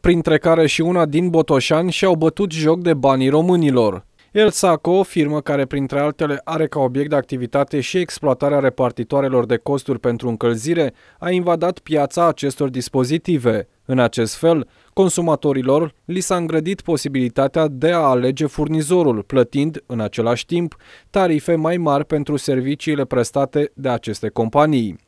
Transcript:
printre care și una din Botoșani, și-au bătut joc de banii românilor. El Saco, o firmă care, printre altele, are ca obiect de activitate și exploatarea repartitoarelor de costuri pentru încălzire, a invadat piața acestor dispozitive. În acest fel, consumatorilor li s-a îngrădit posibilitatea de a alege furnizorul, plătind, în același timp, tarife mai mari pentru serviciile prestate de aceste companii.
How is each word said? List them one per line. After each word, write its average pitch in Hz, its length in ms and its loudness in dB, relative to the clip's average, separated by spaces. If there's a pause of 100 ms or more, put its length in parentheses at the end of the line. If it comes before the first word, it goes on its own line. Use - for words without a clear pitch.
printre 165 380 2
care 165 280 4
și 147 140 0
una 170 260 2
din 160 220 0
Botoșani, 160 640 2
și-au 185 240 2
bătut 160 380 0
joc 160 280 2
de 170 140 2
banii 131 340 2
românilor. 143 800 2 (260)
El 214 180 4
Saco, 170 400 0
o 185 120 4
firmă 151 380 -2
care, 143 240 -2
printre 139 340 -4
altele, 147 460 -2
are 160 220 -2
ca 151 140 -6
obiect 135 300 -2
de 147 60 0
activitate 135 640 -2
și 156 180 -4
exploatarea 143 600 -2
repartitoarelor 127 880 0
de 117 100 0
costuri 135 440 -4
pentru 120 280 -2
încălzire, 120 640 -2 (260)
a 175 120 -6
invadat 175 480 0
piața 156 480 0
acestor 143 420 -2
dispozitive. 131 1000 -2 (160)
În 131 140 -2
acest 117 360 0
fel, 165 340 0 (240)
consumatorilor 151 1000 0 (100)
li 180 160 -6
s-a 185 160 -2
îngrădit 165 440 -2
posibilitatea 139 880 0
de 143 240 0
a 175 60 2
alege 131 480 2
furnizorul, 151 760 0
plătind, 139 640 0
în 120 140 -6
același 117 460 -2
timp, 170 300 -2 (340)
tarife 170 440 2
mai 160 220 0
mari 151 300 0
pentru 147 300 -2
serviciile 139 680 -2
prestate 139 680 0
de 135 140 -6
aceste 117 400 -6
companii. 117 680 0 (120)